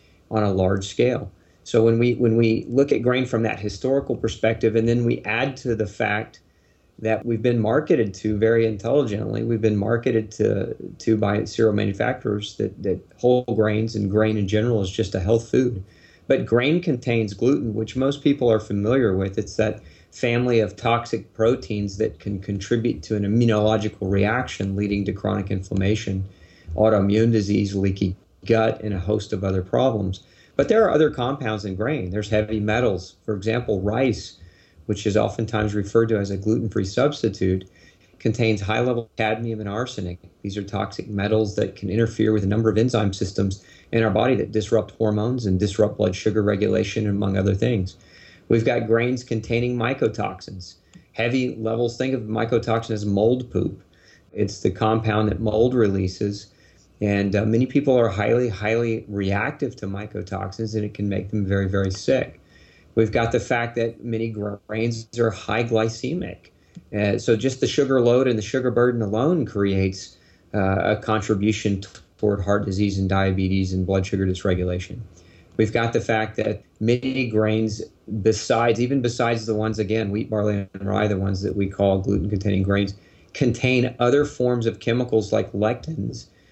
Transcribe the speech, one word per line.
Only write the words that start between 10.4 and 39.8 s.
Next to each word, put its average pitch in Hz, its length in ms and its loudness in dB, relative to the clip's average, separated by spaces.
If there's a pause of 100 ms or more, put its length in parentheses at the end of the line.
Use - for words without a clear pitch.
to 110 180 2
by 104 280 0
cereal 110 280 2
manufacturers 104 840 -2
that, 104 260 -4
that 95 160 -2 (180)
whole 123 260 4
grains 110 520 0
and 101 140 -2
grain 110 280 2
in 104 100 0
general 107 340 0
is 95 100 -4
just 95 240 -2
a 92 40 -2
health 113 300 0
food. 123 340 0 (440)
But 131 180 2
grain 135 360 2
contains 117 520 -2
gluten, 120 400 0
which 110 220 -6
most 139 280 -2
people 139 280 2
are 110 80 4
familiar 104 560 0
with. 95 220 -2
It's - 200 -6
that 110 240 0 (300)
family 120 480 2
of 101 160 0
toxic 117 580 -2
proteins 104 640 0
that - 220 -4
can 101 200 -6
contribute 107 640 -2
to 110 120 -4
an 101 80 -2
immunological 107 880 2
reaction 101 640 0
leading 101 300 -2
to 98 80 -2
chronic 101 360 -4
inflammation, 98 720 -2 (520)
autoimmune 107 560 4
disease, 101 440 0
leaky 95 400 0 (300)
gut, 110 360 2
and 107 120 -4
a 92 60 -2
host 104 340 -4
of 95 100 -4
other 95 200 0
problems. 110 580 -2 (340)
But 143 120 2
there 220 180 4
are 180 60 2
other 151 180 4
compounds 120 560 -4
in 95 100 -6
grain. 107 360 -4
There's 101 180 -4
heavy 107 300 0
metals. 107 560 0 (100)
For 110 80 -2
example, 110 480 -2
rice, 110 560 -2 (500)
which 104 200 -4
is 101 80 2
oftentimes 107 580 0
referred 110 360 2
to 110 80 2
as 98 120 -2
a 98 80 -4
gluten-free 107 480 -2
substitute, 95 840 0 (500)
contains 110 420 0
high 110 200 0
level 120 360 -2
cadmium 113 420 -2
and 101 100 -6
arsenic. 101 500 -6 (240)